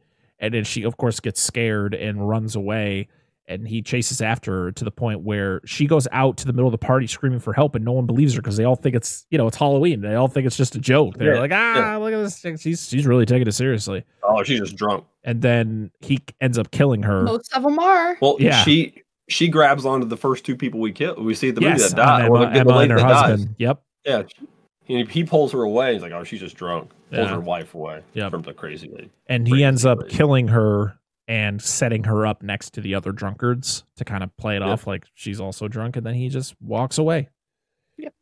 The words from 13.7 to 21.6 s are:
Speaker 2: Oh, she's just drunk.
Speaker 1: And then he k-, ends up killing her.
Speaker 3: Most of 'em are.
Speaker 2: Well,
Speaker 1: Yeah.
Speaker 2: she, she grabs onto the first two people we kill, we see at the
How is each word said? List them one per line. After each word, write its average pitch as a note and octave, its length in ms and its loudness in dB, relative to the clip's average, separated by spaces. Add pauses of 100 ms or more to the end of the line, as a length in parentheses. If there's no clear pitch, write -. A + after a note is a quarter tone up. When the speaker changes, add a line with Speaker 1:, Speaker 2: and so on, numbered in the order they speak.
Speaker 2:
Oh, G#2 200 2
she's A#2 160 -2
just G2 160 -8
drunk. G2+ 300 -2 (180)
Speaker 1:
And A#2 180 -4
then A2+ 500 0 (100)
he C#3 180 0
k-, - 200 -18
ends B2+ 180 0
up A2 140 -2
killing B2 320 2
her. G2 200 2
Speaker 3:
Most - 300 -2
of B3+ 120 0
'em D4 140 2
are. F4 420 2
Speaker 2:
Well, - 180 4
Speaker 1:
Yeah. C3+ 240 6
Speaker 2:
she, - 400 2 (240)
she - 220 0
grabs C#3+ 360 4
onto C3 220 0
the A2 100 -6
first C3 280 -2
two B2+ 100 -4
people B2 240 -6
we A2 120 -2
kill, E3 240 -4
we A2 180 -2
see C3 160 -2
at A2+ 60 -2
the A#2 60 -2